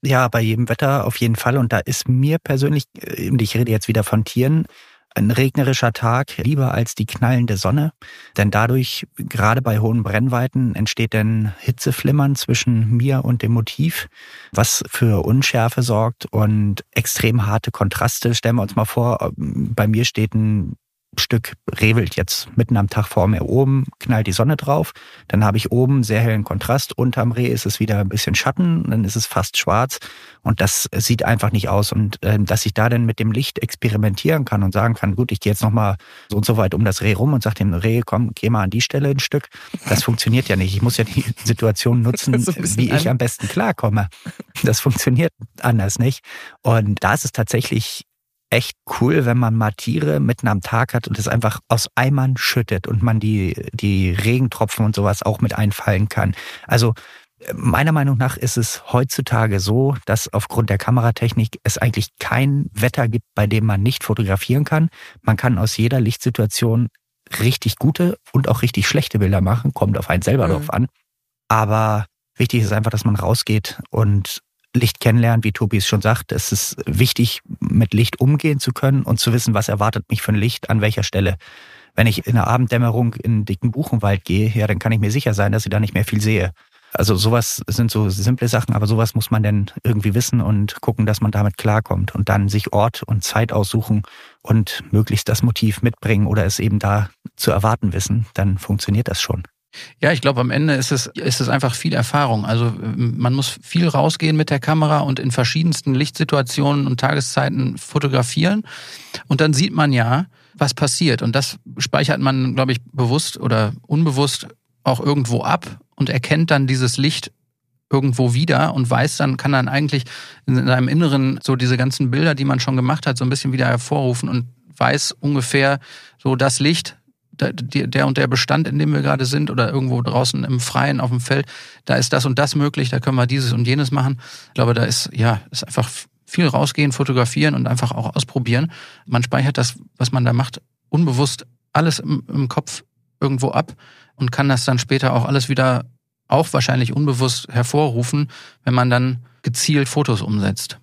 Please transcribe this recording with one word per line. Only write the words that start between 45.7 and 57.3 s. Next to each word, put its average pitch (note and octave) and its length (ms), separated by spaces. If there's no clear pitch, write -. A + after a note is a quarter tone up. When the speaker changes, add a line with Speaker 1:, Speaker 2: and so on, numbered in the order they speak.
Speaker 1:
nicht. C3 220
Und A2 400
da G2 100
ist D#3 100
es - 100
tatsächlich - 720
echt - 280
cool, C#3 240
wenn A#2+ 140
man A2+ 160
mal G#2+ 160
Tiere D3+ 480
mitten A#2+ 280
am G2+ 140
Tag A#2 320
hat A#2 140
und A2 100
es G2+ 100
einfach A#2 320
aus A2+ 260
Eimern C3 420
schüttet - 480
und G#2+ 160
man A2 180
die, G#2 360
die F#2+ 380
Regentropfen A2+ 760
und G#2+ 100
sowas G2+ 280
auch G#2 180
mit G#2 160
einfallen G#2 500
kann. F#2+ 280
Also, A#2 260